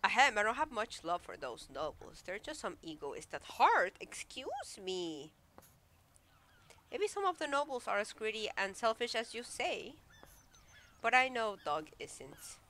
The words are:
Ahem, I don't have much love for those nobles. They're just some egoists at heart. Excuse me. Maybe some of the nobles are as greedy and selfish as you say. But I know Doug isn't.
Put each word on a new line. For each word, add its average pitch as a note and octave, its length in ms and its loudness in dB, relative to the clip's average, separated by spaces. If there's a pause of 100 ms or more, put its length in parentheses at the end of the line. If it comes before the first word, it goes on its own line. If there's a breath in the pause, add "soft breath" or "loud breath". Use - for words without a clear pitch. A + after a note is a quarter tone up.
Ahem, A3+ 320 6
I G#3 60 4
don't A3+ 140 2
have G#3 140 -2
much A3+ 320 -6
love F3 200 -2
for - 160 -14
those B2 360 -8
nobles. D3+ 520 -8
They're F#3+ 120 -6
just D4+ 220 -10
some F#3+ 220 -6
egoists D3+ 500 -10
at D3+ 120 -8 (120)
heart. E4 420 8
Excuse - 840 -10
me. E3+ 480 -4 (1600 loud breath)
Maybe G4+ 140 0
some G4+ 160 -2
of F#4 160 2
the D4+ 80 -2
nobles C#4 400 0
are G3+ 100 2
as G#3+ 140 -2
greedy G#3+ 440 -4
and G3 200 -2
selfish A#3 400 2
as A3+ 180 -4
you A3 80 -6
say. - 520 -4 (1080 loud breath)
But A3+ 100 4
I B3+ 140 8
know A3+ 380 -2
Doug D3+ 240 0 (100)
isn't. - 600 -14 (120)